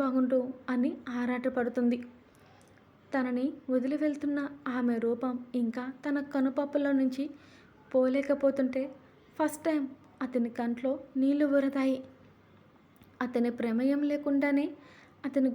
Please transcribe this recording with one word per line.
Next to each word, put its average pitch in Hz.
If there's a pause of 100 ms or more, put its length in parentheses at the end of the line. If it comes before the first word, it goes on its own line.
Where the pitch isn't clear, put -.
బాగుండు 254 (340)
అని 254 (280)
ఆరాటపడుతుంది. 247 (1160)
తనని 254 (280)
వదిలి 262
వెళ్తున్న 294 (380)
ఆమె 240 (100)
రూపం 240 (280)
ఇంకా 233 (220)
తన 285 (140)
కనుపాపల్లో 285 (100)
నుంచి 262 (720)
పోలేకపోతుంటే 269 (560)
ఫస్ట్ 302
టైమ్ 302 (400)
అతని 240 (100)
కంట్లో 240 (300)
నీళ్లు 285 (120)
ఊరతాయి. 269 (1300)
అతని 240
ప్రమేయం 247 (100)
లేకుండానే 285 (580)
అతని 269